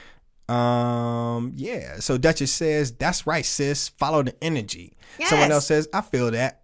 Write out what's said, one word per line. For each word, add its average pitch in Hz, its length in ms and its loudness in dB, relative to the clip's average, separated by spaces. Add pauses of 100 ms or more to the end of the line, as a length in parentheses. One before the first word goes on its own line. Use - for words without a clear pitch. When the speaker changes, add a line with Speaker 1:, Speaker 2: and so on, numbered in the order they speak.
(480)
Speaker 1:
Um, 120 1080 0
yeah. 135 420 -8
So 131 200 -2
Duchess 147 340 2
says, 151 400 0
"That's 160 340 -2
right, 156 180 0
sis. 143 440 -2
Follow 147 340 0
the 127 200 -2
energy." 107 520 -6 (320)
Someone 370 220 4
Speaker 2:
Yes. 156 60 4
Speaker 1:
else 143 120 4
says, 156 260 2
"I 190 100 0
feel 123 280 0
that. 120 340 -2